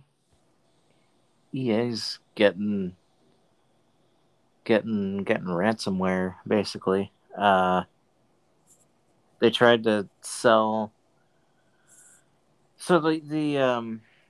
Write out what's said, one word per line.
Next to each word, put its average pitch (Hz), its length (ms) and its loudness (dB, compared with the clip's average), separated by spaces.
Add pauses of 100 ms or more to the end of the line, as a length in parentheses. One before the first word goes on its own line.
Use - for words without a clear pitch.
(1600)
E 127 140 -2
A's 113 480 -4 (160)
getting, 98 600 0 (1700)
getting, 101 600 -2
getting 92 240 -2
ransomware, 92 880 -2 (120)
basically. 98 640 -2 (240)
Uh, 92 480 2 (1600)
they 120 100 4
tried 117 360 4
to 107 220 0 (140)
sell, 110 720 0 (1900)
so 175 220 0
the, 160 260 0
the, 147 320 -4
um, 117 440 -2 (280)